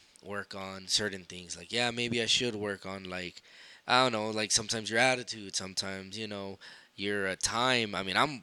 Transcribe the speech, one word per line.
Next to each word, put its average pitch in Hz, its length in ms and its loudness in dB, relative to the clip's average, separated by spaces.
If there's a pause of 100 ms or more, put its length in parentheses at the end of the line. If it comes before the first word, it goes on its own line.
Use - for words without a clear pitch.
(240)
work 101 300 -8
on 95 320 -8
certain 95 380 0
things. 87 320 -12
Like, 87 160 -14
yeah, 120 180 2
maybe 117 320 0
I 110 40 0
should 120 280 2
work 101 320 -4
on, 95 180 -6
like, 90 380 -8 (440)
I 123 160 6
don't 127 100 4
know, 110 180 0
like, 107 220 0
sometimes 107 380 0
your 113 100 4
attitude, 120 540 2
sometimes, 95 640 -6
you 110 100 -6
know, 98 300 -8 (380)
your, 98 320 0
uh, 92 120 -2
time. 117 540 2
I 92 80 0
mean, 95 140 0
I'm 131 260 2